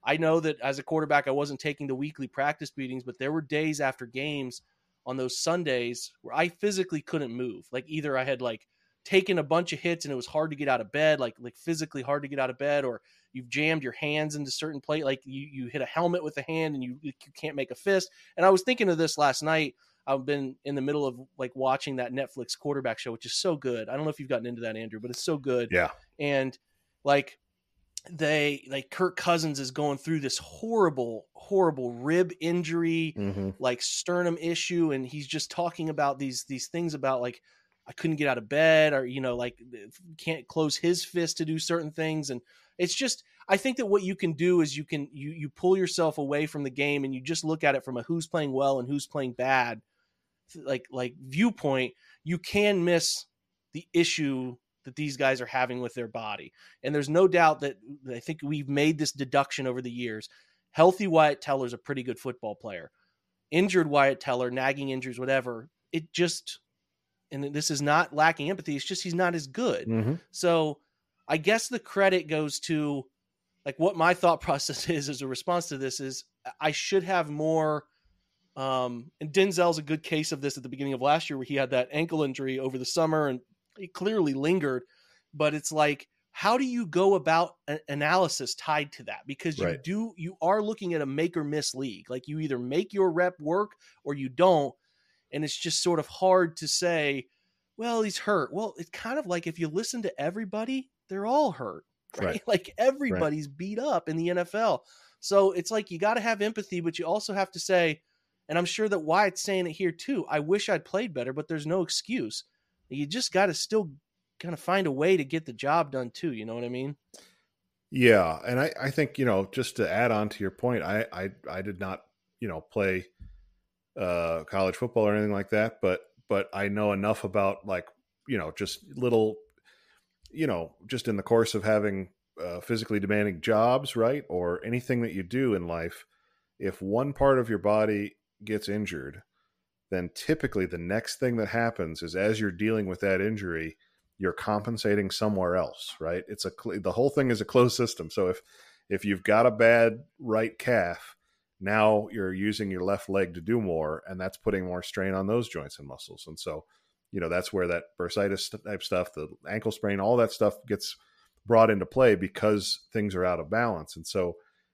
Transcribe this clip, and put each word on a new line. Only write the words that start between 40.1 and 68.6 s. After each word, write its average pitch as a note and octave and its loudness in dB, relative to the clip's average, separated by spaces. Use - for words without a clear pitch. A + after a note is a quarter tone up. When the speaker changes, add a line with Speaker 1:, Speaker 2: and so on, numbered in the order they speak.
Speaker 1:
can't D#3+ -6
close D#3 0
his E3+ 0
fist E3+ -2
to E3 -2
do D#3+ -2
certain D#3+ -2
things. D#3 -2
And B2 -6
it's F3+ 0
just, - -4
I G3 4
think B3 -2
that A#3+ 0
what G3+ 4
you F#3 -2
can E3 0
do F3 4
is C#3+ 0
you D3 -8
can, D3 -4
you, C#3+ -10
you D#3 -8
pull F3+ 2
yourself E3+ 0
away C#3+ 0
from D3 -6
the C3+ -4
game C#3 0
and C3+ -4
you C3 -10
just D#3 -4
look D#3+ -2
at C#3+ 4
it C3+ -2
from B2+ -6
a A#2+ -4
who's E3 -4
playing D3+ -2
well C3+ 2
and B2 -6
who's C#3+ -4
playing C3 -6
bad, B2 0
like, C3 -4
like, B2+ -6
viewpoint. C3+ 0
You E3 -4
can G#3 2
miss F3 2
the E3 -12
issue C#3 0
that C3 -14
these D3 -4
guys C3+ 2
are B2 -6
having B2+ -2
with A#2+ -6
their A#2 -6
body. G#2+ -10
And C#3+ -4
there's C#3+ 0
no F3 6
doubt E3 6
that C#3 -6
I A#2+ -8
think D#3 -8
we've C#3+ -4
made D3 2
this D3+ -2
deduction C#3 0
over B2+ -4
the B2+ -8
years. A#2 -8
Healthy F#3 6
Wyatt D#3 6
Teller's C3+ -2
a A#2+ -12
pretty C3+ -6
good A#2+ -6
football A#2 -8
player. F#2 -12
Injured F3+ 4
Wyatt C#3 4
Teller, B2 0
nagging C3+ -2
injuries, B2+ -6
whatever, B2+ -2
it E3 -6
just, - -2
and C#3 -6
this D3 -2
is C#3+ -2
not D3 2
lacking D#3 4
empathy, D#3+ -4